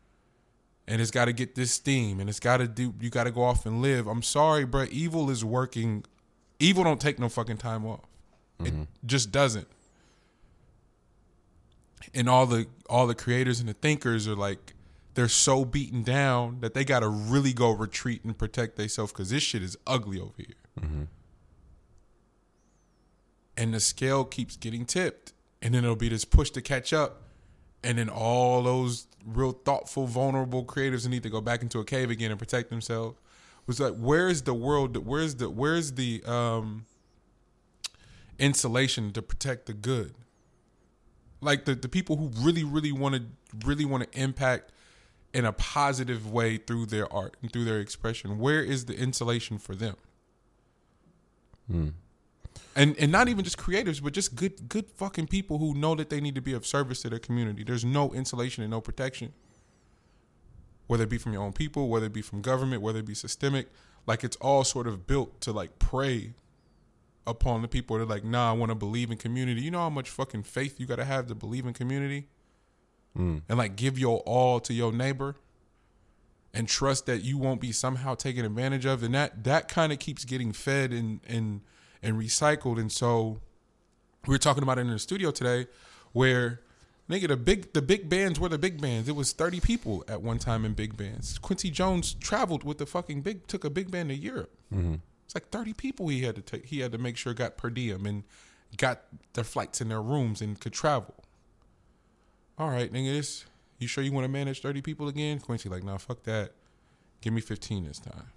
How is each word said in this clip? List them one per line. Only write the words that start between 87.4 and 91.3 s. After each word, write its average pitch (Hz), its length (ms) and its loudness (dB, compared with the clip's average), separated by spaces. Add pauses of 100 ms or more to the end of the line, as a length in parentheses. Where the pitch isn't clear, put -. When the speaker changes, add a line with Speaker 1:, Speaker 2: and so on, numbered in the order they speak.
Speaker 1:
the 151 100 2
big 175 280 2
bands 180 280 2
were 175 120 0
the 156 80 0
big 165 240 -2
bands. 120 260 0
It 147 80 -2
was 139 160 0
thirty 175 300 0
people 127 480 0
at 101 120 -6
one 113 180 -2
time 113 260 0
in 110 80 -2
big 107 240 -4
bands. 107 400 -8